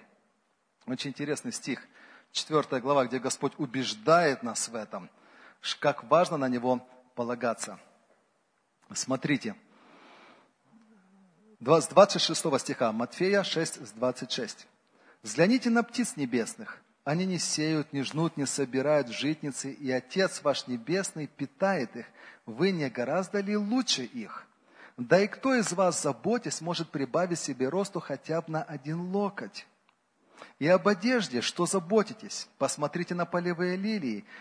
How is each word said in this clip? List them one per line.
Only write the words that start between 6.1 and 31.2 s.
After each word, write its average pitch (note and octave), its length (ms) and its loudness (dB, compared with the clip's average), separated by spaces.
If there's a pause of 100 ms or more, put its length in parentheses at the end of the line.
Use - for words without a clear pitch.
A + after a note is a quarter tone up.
на C3+ 100 0
Него B2 400 0 (280)
полагаться. A#2 640 -4 (1120)
Смотрите. B2 640 -2 (2000)
Два-, D3 220 6
с - 60 -2
двадцать F#3 340 8
шестого D3+ 380 2
стиха, B2 320 0
Матфея F3 500 0
шесть, D#3+ 440 -2
с F#2+ 60 -16
двадцать B2 400 -4
шесть. - 360 -6 (560)
«Взгляните G3 480 2
на A#3 100 4
птиц A#3 340 -2
небесных. A#2+ 640 -4 (240)
Они E3+ 240 0
не F#3 100 0
сеют, D#3 560 0
не C#3 80 0
жнут, D#3+ 340 0
не C#3 120 -2
собирают C3 600 2
в - 20 -10
житницы, C#3 600 -4
и C3+ 200 -6
Отец F3 500 0
ваш C#3 240 0
Небесный D3 640 -4
питает D3+ 680 -2
их. A#2 120 -12 (400)
Вы C3 240 0
не D#3 180 0
гораздо E3 520 -2
ли G3+ 140 -2
лучше G#3 500 0
их? - 420 -12 (500)
Да D3+ 240 4
и G#3 60 2
кто C4 260 -2
из A3+ 180 2
вас, F3+ 300 2
заботясь, E3 600 -2
может E3 280 -4
прибавить D#3+ 480 -2
себе B2+ 320 -2
росту F#3 300 -2
хотя D#3 420 -6
бы D#3 120 -8
на D#3 100 -2
один D#3 480 -6
локоть? G3 560 -4 (920)
И C#3 100 0
об F3+ 200 6
одежде, G3 540 2